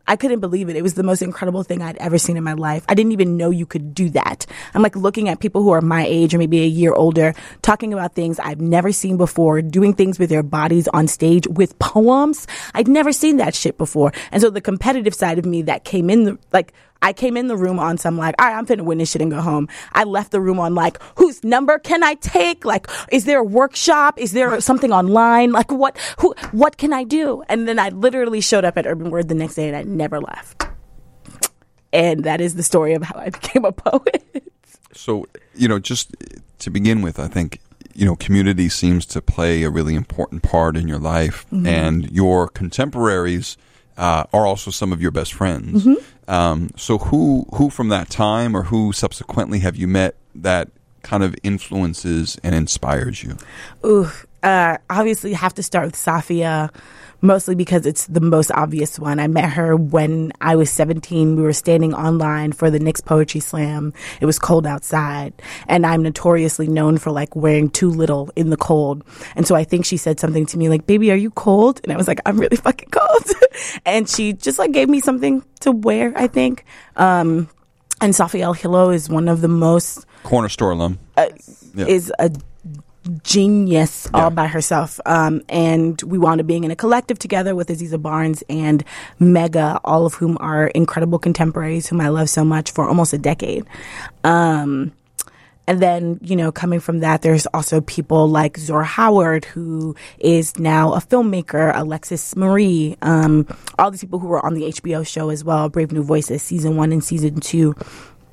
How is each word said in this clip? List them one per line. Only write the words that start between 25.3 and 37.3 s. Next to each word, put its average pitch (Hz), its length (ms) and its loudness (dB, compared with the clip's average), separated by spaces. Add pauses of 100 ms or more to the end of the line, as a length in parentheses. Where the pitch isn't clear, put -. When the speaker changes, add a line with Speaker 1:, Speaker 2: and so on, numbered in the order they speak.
Speaker 1:
Like, 226 180 2
what, 269 280 0 (220)
who, 339 140 2 (200)
what 277 240 2
can 294 160 -2
I 262 100 -4
do?" 277 460 -2
And 226 180 -2
then 226 100 -2
I 202 120 0
literally 233 500 0
showed 196 240 2
up 175 140 0
at 165 100 -2
Urban 165 240 -6
Word 170 160 -2
the 160 80 -2
next 160 200 -4
day 156 120 -4
and 147 80 -6
I 143 80 -10
never 156 380 -6
left. - 420 -12 (1300)
And 160 320 2
that 156 160 -2
is 170 160 -2
the 170 80 -6
story 160 300 2
of 160 100 -2
how - 160 -12
I - 100 -10
<laughs> 185 60 -10
became - 300 -2
a 190 80 0
poet. - 500 -2 (720)
Speaker 2:
So, - 340 -6 (260)
you 120 140 2
know, 104 120 0
just - 360 -8 (440)
to - 100 -12
begin 104 320 2
with, 85 180 -6
I 73 80 -6
think, 87 320 -6 (340)